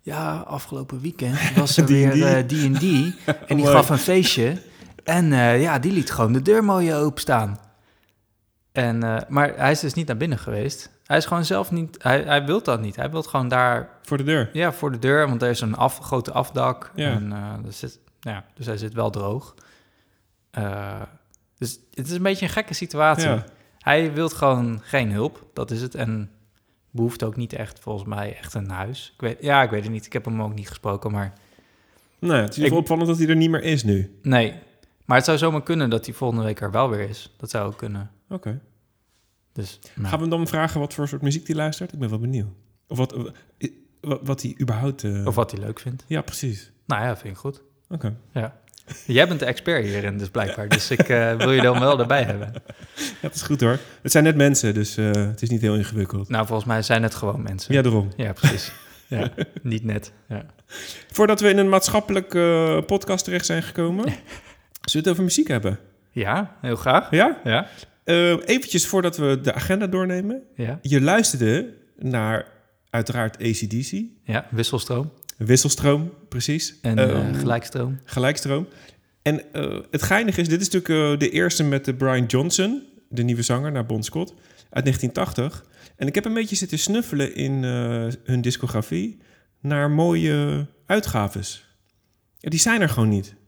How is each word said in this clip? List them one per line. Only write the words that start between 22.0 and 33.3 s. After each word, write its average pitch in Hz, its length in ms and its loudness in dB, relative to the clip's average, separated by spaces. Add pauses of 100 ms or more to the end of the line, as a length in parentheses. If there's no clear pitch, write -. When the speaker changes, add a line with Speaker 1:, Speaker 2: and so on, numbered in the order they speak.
Speaker 1:
is 165 60 -6
een 180 100 -4
beetje 190 240 0
een - 60 -4
gekke 214 220 -4
situatie. 156 540 2
Speaker 2:
Ja. 110 160 0 (340)
Speaker 1:
Hij 156 340 2
wil 160 160 -2
gewoon 120 540 0
geen 120 300 -2
hulp, 110 420 -4
dat - 160 -6
is 117 120 -4
het. 127 120 -8
En 110 360 -6 (600)
behoeft 117 340 -2
ook 110 120 -6
niet 120 160 -6
echt, - 280 -10
volgens 104 280 -8
mij, 104 280 -6
echt - 180 -16
een 98 160 -6
huis. 98 440 -10
Ik - 60 -20
weet, 120 200 -4
ja, 143 220 4
ik 117 80 2
weet 104 120 -2
het 110 100 -6
niet. 107 140 -8
Ik - 60 -20
heb 123 120 -4
hem 113 180 -4
ook 107 120 -6
niet 101 140 -10
gesproken, 104 420 -6
maar 98 220 -4 (840)
Speaker 2:
Nou 170 160 0
ja, 123 60 4
het 104 100 -2
is - 60 -12
in 147 80 0
ieder 139 140 6
Speaker 1:
ik - 0 -
Speaker 2:
geval - 0 -
opvallend 165 300 2
dat 165 100 2
hij 160 100 4
er 160 80 4